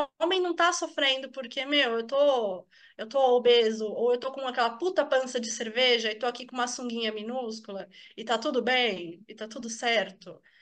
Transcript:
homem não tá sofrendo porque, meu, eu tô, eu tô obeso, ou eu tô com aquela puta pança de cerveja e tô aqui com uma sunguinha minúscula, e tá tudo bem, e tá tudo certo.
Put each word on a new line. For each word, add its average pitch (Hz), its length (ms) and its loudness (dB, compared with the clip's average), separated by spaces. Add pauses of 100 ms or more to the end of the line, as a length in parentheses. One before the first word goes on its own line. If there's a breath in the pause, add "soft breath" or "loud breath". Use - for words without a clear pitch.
(200)
homem 359 220 2
não 349 120 0
tá 339 200 4
sofrendo 277 580 -2
porque, 262 340 -8
meu, 269 340 2
eu 226 60 -6
tô, 233 640 2 (300 soft breath)
eu 220 100 -10
tô 269 120 -2 (180)
obeso, 226 500 4
ou 226 260 2
eu 247 60 0
tô 262 140 -6
com 269 120 -8
aquela 254 320 0
puta 339 280 0
pança 262 340 0
de 226 100 -8
cerveja 233 600 0
e 214 80 -8
tô 254 80 -4
aqui 247 180 -6
com 254 100 -14
uma 254 120 0
sunguinha 233 460 -4
minúscula, 220 760 -8 (300 loud breath)
e 226 80 -12
tá 226 120 0
tudo 247 240 0
bem, 208 680 0
e 220 60 -18
tá 220 140 -12
tudo 233 220 -12
certo. 208 720 -4 (200 soft breath)